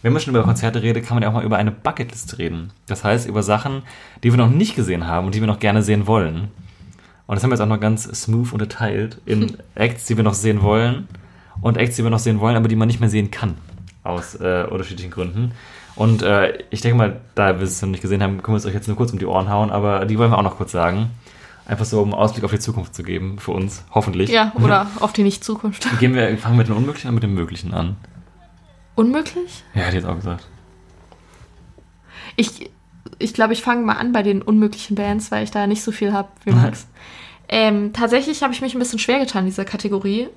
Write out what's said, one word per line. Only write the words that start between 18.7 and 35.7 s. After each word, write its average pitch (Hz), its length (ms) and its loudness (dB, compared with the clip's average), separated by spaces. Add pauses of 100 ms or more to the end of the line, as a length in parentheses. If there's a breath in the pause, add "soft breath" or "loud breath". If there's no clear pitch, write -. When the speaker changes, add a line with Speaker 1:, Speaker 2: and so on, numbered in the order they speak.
Speaker 1:
jetzt 101 120 -4
nur 107 100 -2
kurz 120 140 0
um 101 60 -6
die 98 80 -4
Ohren 92 240 0
hauen, 104 220 0
aber 101 340 0
die 107 140 0
wollen 117 100 6
wir 107 80 4
auch 101 60 2
noch 92 140 -2
kurz - 140 -6
sagen. 92 380 0 (560 loud breath)
Einfach 110 200 -2
so, 107 180 0
um 101 100 0
Ausblick 107 300 0
auf 98 80 -2
die 104 80 -2
Zukunft 104 340 -6
zu - 80 -12
geben, 90 380 -6
für - 140 -8
uns, 98 380 -4
hoffentlich. 117 380 0
Speaker 2:
Ja, 220 220 2 (100)
oder 202 320 4
Speaker 1:
<laughs> 226 60 -12
Speaker 2:
auf 208 140 -2
die 214 100 2
Nicht-Zukunft. 208 640 -2 (120)
Speaker 1:
Gehen 127 140 4
wir, 113 240 2
fangen 113 180 0
wir 120 40 8
mit 117 80 4
dem 107 100 0
Unmöglichen 139 300 -2
oder 120 80 -2
mit 110 80 0
dem 101 100 0
Möglichen 87 400 -6
an? 87 220 -2 (1000)
Speaker 2:
Unmöglich? 311 680 0 (100)
Speaker 1:
Ja, 98 80 0
hätte 90 160 -2
ich 87 60 -2
jetzt 90 60 -6
auch 87 60 -4
gesagt. 90 300 -8 (1900 loud breath)
Speaker 2:
Ich, - 340 -2 (500)
ich 220 140 -4
glaub, 220 180 4
ich 226 100 -2
fange 240 220 0
mal 214 100 2
an 247 180 -2
bei 220 120 2
den 196 180 2
unmöglichen 214 540 2
Bands, 202 360 -4
weil 214 120 -2
ich 214 80 -8
da 208 160 0
nicht 214 160 -2